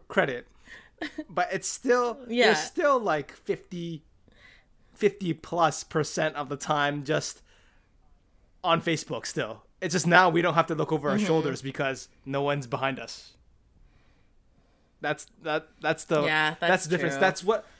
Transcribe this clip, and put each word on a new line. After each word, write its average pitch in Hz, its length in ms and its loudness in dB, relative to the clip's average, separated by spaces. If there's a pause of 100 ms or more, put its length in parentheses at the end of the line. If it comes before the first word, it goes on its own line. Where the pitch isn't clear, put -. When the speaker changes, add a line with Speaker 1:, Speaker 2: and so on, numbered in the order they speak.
Speaker 1:
credit. 143 400 0 (840)
But 175 220 -2
it's 190 160 -4
still, 240 500 0 (100)
Speaker 2:
Yeah. 240 180 4
Speaker 1:
there's 165 140 6
still, 285 380 2
like, 160 340 -2
fifty, 170 720 -8 (920)
fifty 180 380 0
plus 165 500 0
percent 156 520 -2
of 143 140 -6
the 143 80 -6
time 147 460 0
just 151 380 -4 (1200)
on 165 180 4
Facebook 151 440 -4
still. 113 380 -6 (180)
It's 180 120 -4
just 165 140 0
now 175 220 8
we 165 120 2
don't 170 140 0
have 165 120 4
to 165 80 -4
look 151 160 -2
over 147 180 0
our 170 80 2
Speaker 2:
Mm-hmm. 208 100 0
Speaker 1:
shoulders 160 340 0
because 135 460 -6 (180)
no 139 160 -2
one's 143 260 -2
behind 131 320 -4
us. - 340 -16 (1700)
That's, 151 260 -4 (160)
that, 156 240 -2 (140)
that's 156 240 -2
the, 151 180 2
Speaker 2:
Yeah, 156 360 2
Speaker 1:
that's - 20 -
Speaker 2:
that's 175 240 2
Speaker 1:
the 151 40 -6
difference. 165 260 0
Speaker 2:
true. - 60 -4
Speaker 1:
That's 185 220 2
what 208 240 -2 (120)